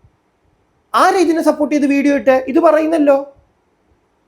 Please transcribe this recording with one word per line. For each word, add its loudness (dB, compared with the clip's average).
ആരാ 2
ഇതിനെ 0
സപ്പോർട്ട് -2
ചെയ്ത് 0
വീഡിയോ 0
ഇട്ടേ? 0
ഇത് 0
പറയുന്നല്ലോ. 0